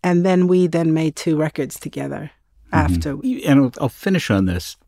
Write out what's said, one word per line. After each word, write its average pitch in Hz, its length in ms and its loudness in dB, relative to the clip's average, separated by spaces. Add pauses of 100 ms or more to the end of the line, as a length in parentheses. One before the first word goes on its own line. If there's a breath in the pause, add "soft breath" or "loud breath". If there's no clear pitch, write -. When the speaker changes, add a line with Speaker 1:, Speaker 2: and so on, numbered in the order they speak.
Speaker 1:
And 180 220 2
then 180 220 4
we 180 200 4
then 165 260 0
made 160 220 0
two 160 220 -2
records 151 420 -4
together 139 520 -10 (420)
Speaker 2:
Mm-hmm. 85 200 2
Speaker 1:
after. 87 180 -2 (360)
Speaker 2:
And 139 120 4
I'll, 127 200 2
I'll 135 100 -2
finish - 420 -4
on 95 140 2
this 87 300 -4 (120)